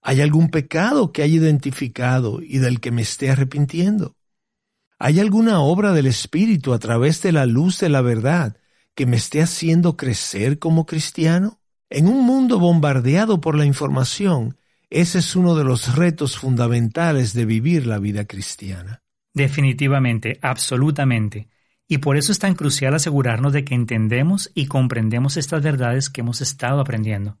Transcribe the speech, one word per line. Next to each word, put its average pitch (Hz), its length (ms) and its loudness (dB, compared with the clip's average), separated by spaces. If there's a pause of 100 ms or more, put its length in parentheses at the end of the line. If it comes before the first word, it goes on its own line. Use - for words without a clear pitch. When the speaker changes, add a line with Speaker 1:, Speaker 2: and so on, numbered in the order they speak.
Speaker 1:
¿Hay 135 180 2
algún 151 300 4
pecado 185 600 0
que 151 120 -4
haya 156 140 2
identificado 131 1040 0
y 135 160 -4
del 123 200 0
que 123 120 -8
me 120 100 -2
esté 131 300 -4
arrepintiendo? 147 840 -2 (840)
¿Hay 151 200 2
alguna 214 420 4
obra 180 320 2
del 147 140 4
Espíritu 151 680 0
a 113 40 0
través 117 440 0
de 185 100 2
la 139 140 2
luz 143 340 0
de 185 80 2
la 135 140 2
verdad 120 560 0 (360)
que 135 120 -2
me 123 100 2
esté 147 240 -2
haciendo 165 560 2
crecer 123 600 -2
como 165 260 2
cristiano? 165 800 -2 (320)
En 156 140 4
un 262 160 4
mundo 254 340 2
bombardeado 165 840 2
por 160 120 0
la 151 120 2
información, 139 920 -2 (320)
ese 175 300 0
es - 180 -2
uno 175 180 4
de 151 80 2
los 127 320 0
retos 156 440 0
fundamentales 120 960 0
de 117 100 0
vivir 120 420 0
la 107 120 -2
vida 104 260 -4
cristiana. 95 800 -14 (320)
Speaker 2:
Definitivamente, 135 1040 0
absolutamente. 127 1080 -2 (380)
Y 151 120 -2
por 139 180 0
eso 151 160 0
es 185 60 -2
tan 196 160 0
crucial 139 400 -2
asegurarnos 139 580 0
de 143 140 -2
que 131 80 -6
entendemos 120 800 0
y 139 140 -2
comprendemos 120 680 -2
estas 156 260 -4
verdades 135 460 -2
que - 140 -10
hemos 117 180 -6
estado 131 400 -2
aprendiendo. 107 600 -4